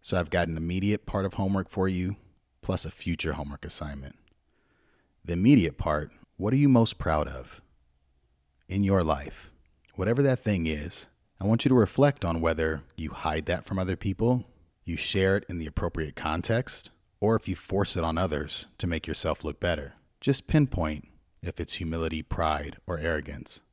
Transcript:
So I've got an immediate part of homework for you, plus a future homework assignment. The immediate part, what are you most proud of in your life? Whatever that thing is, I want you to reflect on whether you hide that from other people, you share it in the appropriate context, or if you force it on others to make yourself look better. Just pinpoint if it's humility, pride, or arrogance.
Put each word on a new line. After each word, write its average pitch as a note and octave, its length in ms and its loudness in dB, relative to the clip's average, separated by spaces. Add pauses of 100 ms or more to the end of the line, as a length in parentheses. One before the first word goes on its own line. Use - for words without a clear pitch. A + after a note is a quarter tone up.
So - 160 -2
I've E2 120 -2
got F2 180 2
an D#2+ 100 -4
immediate F#2+ 480 -2
part G2 180 -2
of F#2+ 100 -4
homework G2 360 -2
for F#2+ 180 0
you, F#2 280 -2 (440)
plus - 240 -2
a - 60 -6
future E2+ 420 -4
homework C#2+ 320 -8
assignment. C#2+ 520 -8 (1080)
The E2+ 80 -4
immediate F#2 460 6
part, D2+ 340 -2 (240)
what G2+ 160 -2
are C3+ 60 4
you C#3+ 100 6
most A#2 300 4
proud D#2 300 0
of C2 340 -14 (1040)
in G2+ 160 2
your F#2+ 180 6
life? D2+ 480 -2 (440)
Whatever A#2 280 0
that C3 180 2
thing F#2+ 260 0
is, D#2 420 -4 (320)
I G2 60 -2
want A2+ 180 2
you B2+ 60 4
to C3 40 6
reflect C3 500 4
on E2 160 -2
whether D#2+ 420 0 (140)
you D#2+ 160 -6
hide D#2+ 340 -4
that F2 180 -2
from F#2+ 140 -4
other F#2 180 -2
people, A2+ 480 0 (400)
you E2+ 120 -4
share F#2+ 400 2
it G2+ 120 -4
in F2 100 -8
the D#2 80 -4
appropriate D#2 500 -4
context, F2 760 -4 (300)
or A2 160 4
if - 120 -4
you F#2 60 -2
force G2 420 -2
it E2+ 80 0
on E2 140 0
others D2 480 -2 (100)
to - 100 -4
make E2 200 -2
yourself D#2 380 0
look D2+ 160 -6
better. D#2 340 -2 (260)
Just - 260 0
pinpoint E2 640 0 (340)
if E2+ 180 -8
it's - 140 -4
humility, D#2+ 480 -4
pride, D2+ 540 -2 (100)
or F2 120 -4
arrogance. D2+ 640 -6 (100)